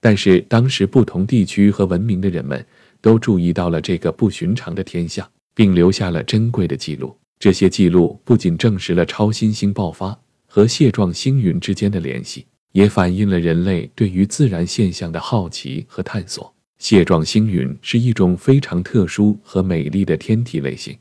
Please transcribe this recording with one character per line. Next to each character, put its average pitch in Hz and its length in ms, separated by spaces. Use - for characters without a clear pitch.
但 107 160
是 95 260
当 117 260
时 98 180
不 117 180
同 95 220
地 107 180
区 101 280
和 98 140
文 87 140
明 104 200
的 98 100
人 80 140
们 67 200
都 113 180
注 110 180
意 87 160
到 87 160
了 82 120
这 87 180
个 - 140
不 - 180
寻 90 240
常 101 180
的 92 120
天 85 240
象， - 200
并 98 180
留 87 160
下 92 200
了 98 120
珍 113 300
贵 95 160
的 - 80
记 - 180
录。 - 220
这 98 120
些 95 160
记 90 200
录 85 360
不 117 120
仅 85 200
证 104 220
实 90 160
了 85 100
超 107 280
新 107 200
星 101 220
爆 95 160
发 98 260
和 104 200
蟹 120 240
状 92 220
星 131 280
云 87 180
之 98 160
间 101 160
的 101 80
联 65 260
系， - 220
也 101 160
反 90 260
映 101 140
了 92 120
人 85 240
类 92 300
对 110 140
于 90 160
自 127 240
然 87 160
现 92 280
象 85 180
的 82 80
好 92 300
奇 - 400
和 - 140
探 - 260
索。 - 260
蟹 95 260
状 80 200
星 110 240
云 73 320
是 - 180
一 120 140
种 90 240
非 135 240
常 90 220
特 95 240
殊 104 360
和 - 200
美 87 220
丽 90 200
的 82 120
天 110 280
体 85 160
类 69 160
型 - 240